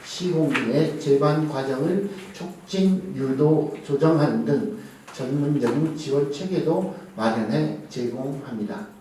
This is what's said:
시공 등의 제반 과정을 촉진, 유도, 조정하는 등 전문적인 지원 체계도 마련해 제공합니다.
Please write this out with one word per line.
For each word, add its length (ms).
시공 460
등의 500
제반 500
과정을 600
촉진, 800
유도, 600
조정하는 600
등 320
전문적인 840
지원 360
체계도 600
마련해 640
제공합니다. 1000